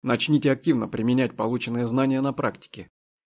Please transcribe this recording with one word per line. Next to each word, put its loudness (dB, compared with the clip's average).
Начните 2
активно 0
применять 0
полученные -2
знания 2
на 0
практике. -8